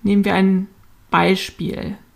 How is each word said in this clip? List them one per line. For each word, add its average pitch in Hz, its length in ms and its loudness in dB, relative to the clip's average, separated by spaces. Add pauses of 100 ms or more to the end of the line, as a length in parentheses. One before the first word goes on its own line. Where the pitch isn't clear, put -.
Nehmen 202 220 2
wir 202 80 0
ein 190 340 2 (440)
Beispiel 180 840 -2 (200)